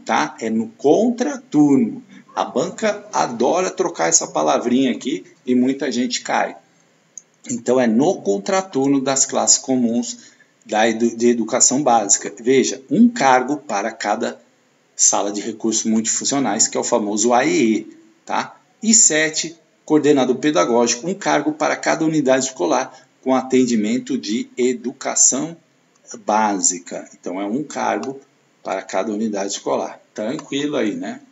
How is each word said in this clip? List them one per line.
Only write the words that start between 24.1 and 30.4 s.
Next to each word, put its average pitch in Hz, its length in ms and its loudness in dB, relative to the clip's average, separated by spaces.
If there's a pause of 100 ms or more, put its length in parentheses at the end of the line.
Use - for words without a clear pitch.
de 110 400 -6
educação 127 1000 -2 (680)
básica. 101 840 -2 (100)
Então, 92 220 -8
é 101 40 -6
um 120 180 -4
cargo 120 580 -4 (420)
para 95 200 -6
cada 104 300 -4
unidade 101 400 -4
escolar. 120 480 -6 (120)
Tranquilo 143 640 -6